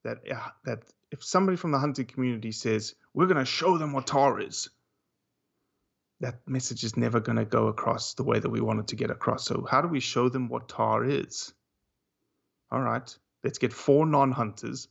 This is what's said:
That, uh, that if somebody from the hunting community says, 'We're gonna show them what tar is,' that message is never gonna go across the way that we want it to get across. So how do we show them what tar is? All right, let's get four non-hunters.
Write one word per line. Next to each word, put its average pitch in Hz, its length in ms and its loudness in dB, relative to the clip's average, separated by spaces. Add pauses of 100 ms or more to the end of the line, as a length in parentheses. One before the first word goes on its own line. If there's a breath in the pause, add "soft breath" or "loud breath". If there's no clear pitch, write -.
That, 117 160 -8 (120)
uh, 120 180 -8 (160)
that 117 180 -8 (280)
if - 120 -14
somebody 185 340 2
from 165 140 -4
the 135 80 2
hunting 131 260 -2
community 113 460 -4
says, 110 440 -2 (180)
'We're 170 120 4
gonna 156 200 2
show 170 340 2
them 151 120 -2
what 135 140 -2
tar 135 340 4
is,' - 300 -8 (1500)
that 123 280 -8
message 127 360 -4
is 110 120 -4
never 117 240 2
gonna 113 260 0
go 113 220 2
across 113 460 -2
the 131 100 -4
way 120 160 2
that 135 100 -2
we 113 120 0
want 110 180 0
it 104 100 -6
to 113 60 -6
get 117 140 -4
across. - 360 -2
So 123 240 -4
how 131 120 4
do 170 60 -2
we 151 120 -2
show 123 300 0
them 127 180 -2
what 120 220 -6
tar 110 340 0
is? - 500 -4 (1160)
All 127 100 -2
right, 120 360 -2 (260)
let's 120 140 -2
get 117 160 0
four 147 320 6
non-hunters. 127 840 0